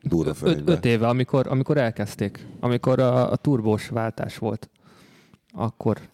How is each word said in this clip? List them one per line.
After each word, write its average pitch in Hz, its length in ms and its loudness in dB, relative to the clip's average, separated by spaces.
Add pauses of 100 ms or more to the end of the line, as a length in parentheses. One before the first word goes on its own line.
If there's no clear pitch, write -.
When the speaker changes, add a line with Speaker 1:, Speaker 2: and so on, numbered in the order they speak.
Speaker 1:
durva 143 280 0
Speaker 2:
öt, 147 60 -4
Speaker 1:
fölényben. 165 400 2
Speaker 2:
öt - 80 -2
éve, 117 240 2
amikor, 127 380 2
amikor 135 300 0
elkezdték, 113 680 -2 (140)
amikor 123 400 2
a, 123 320 4
a - 40 2
turbós 110 520 0
váltás 113 500 -4
volt. 110 320 -6 (840)
Akkor. - 460 -2 (160)